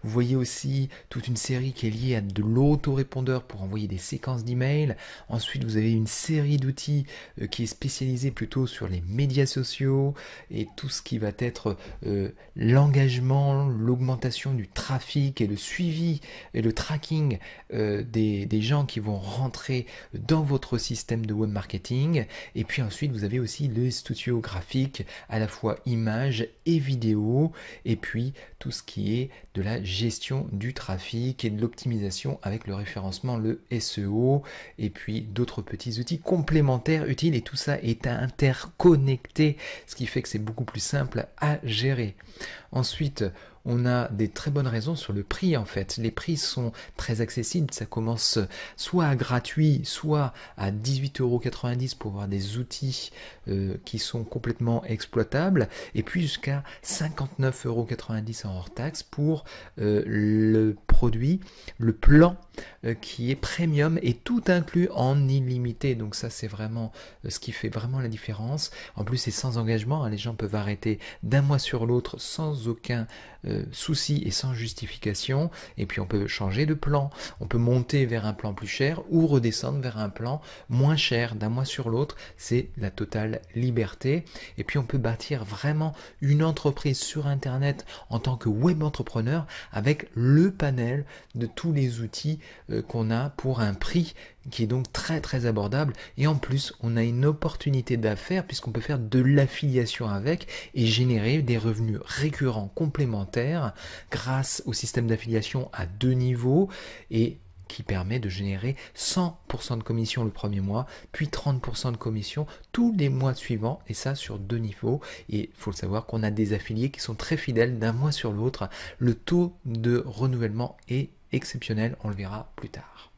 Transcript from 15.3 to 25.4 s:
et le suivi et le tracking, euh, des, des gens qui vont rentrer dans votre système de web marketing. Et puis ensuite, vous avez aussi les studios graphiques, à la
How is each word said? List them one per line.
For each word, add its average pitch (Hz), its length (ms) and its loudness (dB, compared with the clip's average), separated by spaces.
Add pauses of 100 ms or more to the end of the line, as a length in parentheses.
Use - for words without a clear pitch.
et 110 80 4
le 104 80 0
suivi 165 640 0 (340)
et - 80 0
le 113 120 4
tracking, 151 680 0 (340)
euh, 107 300 0
des, 107 420 2
des 107 160 2
gens 139 240 2
qui - 140 -6
vont 104 180 -2
rentrer 123 680 -4 (280)
dans 151 300 2
votre 139 340 0
système 113 480 -2
de 107 80 -2
web 107 160 0
marketing. 120 760 0 (300)
Et 110 100 -2
puis - 160 -2
ensuite, 127 320 -2
vous 104 100 -2
avez 107 160 0
aussi 127 300 -2
les 120 220 0
studios 120 480 -2
graphiques, 120 680 -4 (240)
à 107 100 -2
la 110 80 0